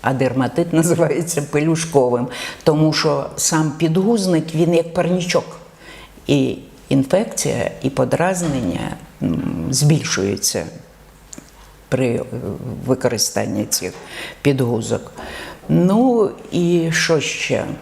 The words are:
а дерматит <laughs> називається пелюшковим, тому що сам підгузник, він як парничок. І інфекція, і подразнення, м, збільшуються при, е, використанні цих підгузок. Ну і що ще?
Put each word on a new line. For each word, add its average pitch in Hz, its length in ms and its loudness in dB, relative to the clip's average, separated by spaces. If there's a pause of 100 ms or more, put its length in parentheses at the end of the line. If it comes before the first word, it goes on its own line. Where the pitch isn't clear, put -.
а 131 120 0
дерматит 131 600 0
<laughs> - 0 -
називається 160 680 2
пелюшковим, 143 840 2 (360)
тому 156 300 4
що 143 320 0 (100)
сам 156 420 0
підгузник, 185 800 2
він 170 180 4
як 165 200 2
парничок. 175 640 0 (720)
І 131 280 2 (340)
інфекція, 135 840 0 (120)
і 131 60 0
подразнення, 135 1040 -2 (280)
м, - 480 -2
збільшуються 113 920 0 (1200)
при, 127 260 2
е, - 80 -4 (640)
використанні 107 800 0
цих - 280 -4 (480)
підгузок. 117 720 0 (580)
Ну 208 600 4 (200)
і 170 400 2
що 165 280 2
ще? - 460 -2 (160)